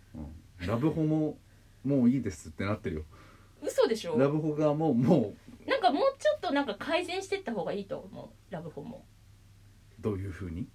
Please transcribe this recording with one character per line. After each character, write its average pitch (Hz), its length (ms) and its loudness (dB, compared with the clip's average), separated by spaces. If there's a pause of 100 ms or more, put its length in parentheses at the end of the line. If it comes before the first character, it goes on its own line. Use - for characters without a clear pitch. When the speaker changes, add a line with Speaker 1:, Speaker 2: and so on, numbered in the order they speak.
(160)
Speaker 1:
う 78 40 -12
ん。 82 480 -12
ラ 104 80 0
ブ 139 140 2
ホ 160 140 0
も、 156 340 0 (460)
も 135 200 4
う 120 60 8
い 135 80 4
い 127 40 -2
で 98 100 -4
す - 180 -12
っ - 20 -16
て 95 140 -4
な 101 80 0
っ 107 60 -4
て - 100 -6
る 92 80 -4
よ。 85 60 -8 (580)
Speaker 2:
嘘 415 260 2
で 226 80 2
し 214 120 -8
ょ？ 156 100 0
Speaker 1:
ラ 139 100 6
ブ 151 120 2
ホ 151 140 -2
が 151 200 4
も 156 180 2
う、 123 40 4
も 123 380 4 (340)
う。 - 20 0
Speaker 2:
な 539 80 4
ん - 40 -2
か 359 100 6
も 302 100 0
う 539 180 2
ち - 100 2
ょ 605 80 2
っ - 20 -6
と 359 120 -4
な 285 120 2
ん - 20 -8
か 208 100 -6
改 330 300 -2
善 359 160 -6
し 381 60 -10
て 392 100 -2
っ 381 60 -6
た 240 100 -6
方 190 100 -4
が 165 100 -4
い 202 80 -4
い - 40 -8
と - 140 -8
思 - 240 -16
う。 - 300 -20
ラ 160 80 -6
ブ 165 80 -10
ホ - 120 -12
も。 - 240 -14 (960)
Speaker 1:
ど 110 140 0
う 95 40 -4
い 95 100 -4
う 92 40 -6
風 87 200 -8
に？ 90 240 -6